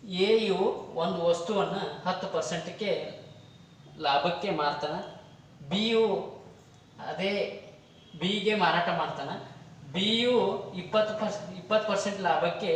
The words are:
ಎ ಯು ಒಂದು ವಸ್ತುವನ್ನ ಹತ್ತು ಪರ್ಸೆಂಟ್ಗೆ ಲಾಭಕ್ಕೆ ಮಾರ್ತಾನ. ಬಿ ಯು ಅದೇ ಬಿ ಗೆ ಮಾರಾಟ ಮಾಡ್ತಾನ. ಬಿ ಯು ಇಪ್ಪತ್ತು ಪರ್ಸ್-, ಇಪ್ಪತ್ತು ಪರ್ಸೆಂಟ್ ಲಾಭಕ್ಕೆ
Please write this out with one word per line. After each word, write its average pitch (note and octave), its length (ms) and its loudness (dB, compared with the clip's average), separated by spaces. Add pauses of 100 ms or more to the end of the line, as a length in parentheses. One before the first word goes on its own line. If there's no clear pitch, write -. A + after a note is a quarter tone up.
(120)
ಎ F#3+ 180 4 (160)
ಯು F#3 120 2 (440)
ಒಂದು F3+ 240 0
ವಸ್ತುವನ್ನ F3 520 2 (280)
ಹತ್ತು F3+ 200 -2
ಪರ್ಸೆಂಟ್ಗೆ - 680 -4 (1120)
ಲಾಭಕ್ಕೆ F3 440 0
ಮಾರ್ತಾನ. D3 460 -2 (760)
ಬಿ G3+ 180 0
ಯು A3+ 160 4 (1040)
ಅದೇ F#3 220 -2 (880)
ಬಿ F#3 120 0 (120)
ಗೆ G#3 100 4
ಮಾರಾಟ E3+ 340 4
ಮಾಡ್ತಾನ. - 420 -2 (600)
ಬಿ F#3+ 160 0 (120)
ಯು B3 140 4 (480)
ಇಪ್ಪತ್ತು G#3+ 380 2
ಪರ್ಸ್-, - 400 -4
ಇಪ್ಪತ್ತು G#3+ 320 2
ಪರ್ಸೆಂಟ್ G3 280 -2
ಲಾಭಕ್ಕೆ E3+ 560 2